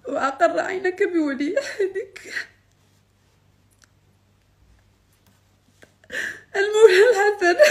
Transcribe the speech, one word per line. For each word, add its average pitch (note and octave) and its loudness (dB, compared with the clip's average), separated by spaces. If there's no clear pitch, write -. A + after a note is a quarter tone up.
وأقر C#4+ -2
عينك F#4 -4
بولي D4+ -4
عهدك - -8
المولى G#4 6
الحسن G4+ 0